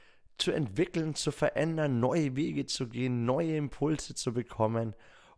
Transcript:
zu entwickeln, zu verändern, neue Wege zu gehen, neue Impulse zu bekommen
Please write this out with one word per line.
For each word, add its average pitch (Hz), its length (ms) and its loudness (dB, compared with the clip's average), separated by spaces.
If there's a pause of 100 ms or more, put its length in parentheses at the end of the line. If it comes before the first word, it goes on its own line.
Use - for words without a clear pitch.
(360)
zu - 140 0
entwickeln, 151 640 0
zu - 160 -2
verändern, 151 720 2
neue 135 340 4
Wege 147 320 0
zu - 220 -4
gehen, 120 360 -2
neue 156 320 2
Impulse 147 600 -2
zu - 160 -2
bekommen 113 640 0 (420)